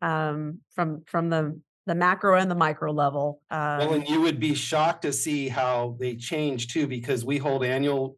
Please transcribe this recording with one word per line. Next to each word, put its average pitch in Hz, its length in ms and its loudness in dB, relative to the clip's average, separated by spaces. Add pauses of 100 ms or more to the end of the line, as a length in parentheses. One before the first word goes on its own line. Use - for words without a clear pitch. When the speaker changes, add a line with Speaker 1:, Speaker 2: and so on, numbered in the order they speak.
Speaker 1:
um, 156 560 -2 (160)
from, 160 320 -2
from 170 240 0
the, 160 280 0 (280)
the 175 100 -2
macro 185 420 4
and 190 100 2
the 180 60 0
micro 156 380 0
level. 147 480 0 (100)
Speaker 2:
Well, 151 380 0
Speaker 1:
Um, - 60 2
Speaker 2:
and 147 140 0
you 160 120 2
would 160 180 2
be 151 160 0
shocked 160 480 0
to 147 100 -2
see 143 360 -2
how 123 500 0
they 127 160 -4
change 139 540 -4
too, 151 180 0
because 120 380 -4
we 139 140 0
hold 135 260 0
annual 135 540 0